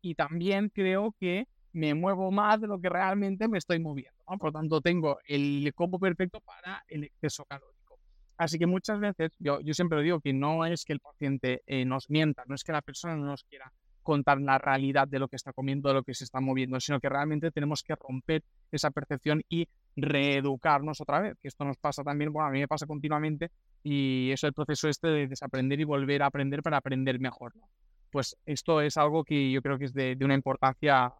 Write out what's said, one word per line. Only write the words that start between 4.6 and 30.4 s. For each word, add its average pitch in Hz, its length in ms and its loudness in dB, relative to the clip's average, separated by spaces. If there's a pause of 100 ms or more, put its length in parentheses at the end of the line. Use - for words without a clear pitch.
tengo 160 440 2
el 143 500 0
combo 180 240 -2
perfecto 185 420 0
para - 460 -14
el 151 160 -8
exceso 147 420 -6
calórico. - 540 -20 (380)
Así 165 220 -2
que 165 80 2
muchas 190 320 0
veces, 185 400 -2
yo, 143 220 -2
yo 147 120 -4
siempre 165 280 0
digo 165 180 2
que 143 140 -2
no 156 320 0
es 170 180 -4
que - 100 -6
el 147 60 -4
paciente, 135 680 -4
eh, 131 180 -2
nos 131 240 -4
mienta, 151 380 0
no 139 80 -8
es - 80 -10
que - 100 -8
la 147 80 -2
persona 160 340 -8
no 147 100 -6
nos 143 200 -8
quiera 131 260 -20 (320)
contar 143 360 4
la 135 180 4
realidad 139 500 2
de 135 120 -2
lo 135 100 0
que 139 80 -12
está 135 160 -10
comiendo, 139 360 -2
de 135 60 4
lo 131 80 2
que 131 100 -10
se 127 120 -10
está 131 140 -6
moviendo, 131 400 0
sino 139 200 0
que 139 100 0
realmente 147 420 0
tenemos 151 300 -2
que 156 140 -6
romper 135 480 -4 (280)
esa 151 200 0
percepción 151 580 0
y 165 180 0 (280)
reeducarnos 143 1080 2
otra 147 200 2
vez, 208 200 -4
que 143 60 -14
esto 139 180 -6
nos 139 120 -2
pasa 143 260 -2
también, 147 280 -2
bueno, 151 160 0
a 139 40 -2
mí 135 80 2
me 143 80 2
pasa 151 180 -2
continuamente, 151 640 -2 (320)
y 135 500 0
es 135 120 -2
el 143 100 0
proceso 151 360 -2
este 156 180 -2
de 147 200 2
desaprender 131 520 -2
y 156 60 0
volver 143 360 0
a 139 60 4
aprender 139 340 -2
para 151 160 0
aprender 131 420 0
mejor, 123 360 -8
¿no? - 140 -20 (420)
Pues - 340 -2
esto 151 360 2
es 147 160 0
algo 151 260 4
que 139 280 2
yo 135 100 2
creo 135 180 0
que 139 60 -4
es 123 80 -8
de, 127 220 0
de 135 100 0
una 139 100 6
importancia 135 840 4